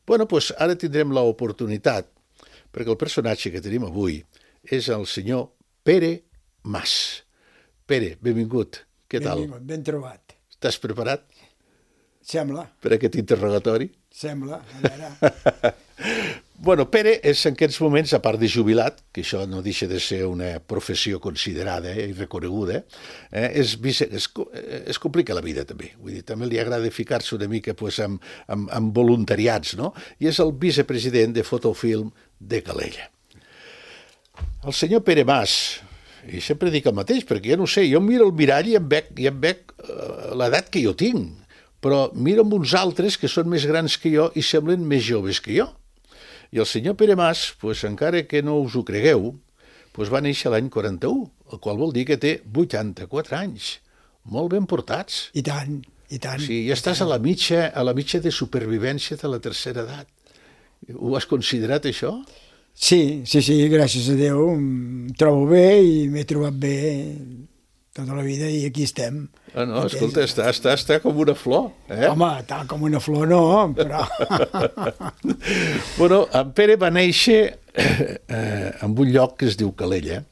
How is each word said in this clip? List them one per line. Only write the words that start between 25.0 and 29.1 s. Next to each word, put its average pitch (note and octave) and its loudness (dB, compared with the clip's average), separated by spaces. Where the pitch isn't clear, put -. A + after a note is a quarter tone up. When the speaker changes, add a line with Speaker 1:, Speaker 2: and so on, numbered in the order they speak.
Speaker 1:
la E2+ -4
vida, D2+ -8
també. D#2 -16
Vull F#2+ -14
dir, F2 -16
també A#2+ -8
li A2+ -2
agrada A2+ -4
ficar-se A#2 -6
una G2+ -6
mica, G#2+ -6
pues, G#2+ -6
amb, G2 -4
amb, G#2 -6
amb A2+ -2
voluntariats, A2+ 2